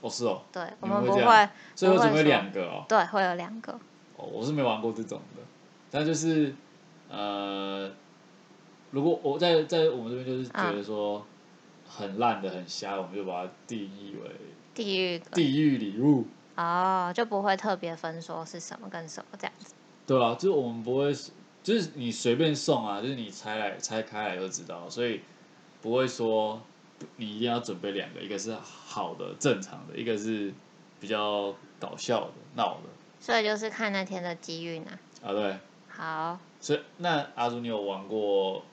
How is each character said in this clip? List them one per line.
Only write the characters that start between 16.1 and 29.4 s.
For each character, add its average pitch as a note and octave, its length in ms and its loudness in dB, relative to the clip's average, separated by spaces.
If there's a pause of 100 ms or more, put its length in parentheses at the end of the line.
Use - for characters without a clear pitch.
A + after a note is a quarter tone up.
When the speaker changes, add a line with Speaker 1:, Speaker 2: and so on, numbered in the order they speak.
Speaker 2:
哦， F3+ 580 2
就 A#3 120 0
不 G#3 180 -2
会 G3 140 4
特 G3+ 180 0
别 E3+ 220 -6
分 E3 260 -8
说 E3 240 -8
是 E3+ 140 -12
什 - 180 -12
么 G#3 100 -14
跟 E3+ 200 -10
什 - 160 -12
么 - 120 -20
这 - 80 -12
样 - 140 -4
子。 - 160 -20 (320)
Speaker 1:
对 C3 160 6
啊， A#2 140 2
就 B2 60 -8
是 F#3+ 80 4
我 C#3 180 2
们 A2+ 160 -6
不 A#2+ 120 0
会， C#3+ 160 2 (520)
就 G#3+ 160 4
是 D#3+ 160 -4
你 A#2+ 160 -4
随 A#2+ 240 2
便 D#3 180 4
送 C3 320 2
啊， G2+ 140 -4
就 A#2 80 -4
是 C#3 80 -4
你 A2+ 120 -8
拆 G#2+ 280 -8
来， G2+ 200 -4
拆 A2 260 -4
开 G#2+ 260 -6
来 F#2 80 -4
就 F#2 120 -4
知 F2+ 140 -8
道， E2+ 260 -12
所 A#2 160 -2
以 A#2 180 -2 (600)
不 A2 100 -2
会 C3 140 4
说 A2 560 0 (540)
你 A2+ 120 -6 (100)
一 - 20 -4
定 A#2+ 100 2
要 A#2 80 2
准 G2+ 220 -6
备 G2+ 100 -4
两 F2 240 -6
个， F2 60 -10
一 G2 80 -10
个 G2+ 100 -4
是 A2 240 -6
好 - 540 -8
的、 - 240 -8